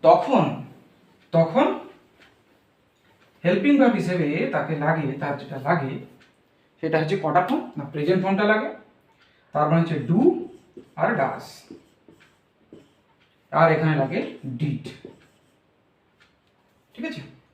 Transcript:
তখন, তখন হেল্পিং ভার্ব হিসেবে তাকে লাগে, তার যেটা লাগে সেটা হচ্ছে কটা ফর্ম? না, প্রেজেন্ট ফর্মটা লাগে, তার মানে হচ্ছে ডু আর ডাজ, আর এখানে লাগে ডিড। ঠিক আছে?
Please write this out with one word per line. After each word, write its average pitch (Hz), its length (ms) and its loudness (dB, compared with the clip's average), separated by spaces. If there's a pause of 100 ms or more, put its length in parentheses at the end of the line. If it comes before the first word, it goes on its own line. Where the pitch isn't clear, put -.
তখন, 170 600 4 (680)
তখন 170 460 2 (1700)
হেল্পিং 202 340 4
ভার্ব 254 160 6
হিসেবে 170 580 -2
তাকে - 240 -2
লাগে, 147 360 -2
তার 143 260 -6
যেটা 135 240 -12
লাগে 135 360 -2 (840)
সেটা 160 180 0
হচ্ছে 160 240 -2
কটা 160 200 2
ফর্ম? - 340 -4
না, 147 80 -8
প্রেজেন্ট 175 400 -2
ফর্মটা 196 200 0
লাগে, 220 300 0 (760)
তার 147 180 0
মানে 165 100 4
হচ্ছে 160 200 -2
ডু 208 480 2 (480)
আর - 200 0
ডাজ, - 280 -4 (2000)
আর 160 220 4
এখানে 156 240 2
লাগে 135 400 -4 (100)
ডিড। 139 420 -6 (2000)
ঠিক 233 100 -12
আছে? 247 160 -10 (320)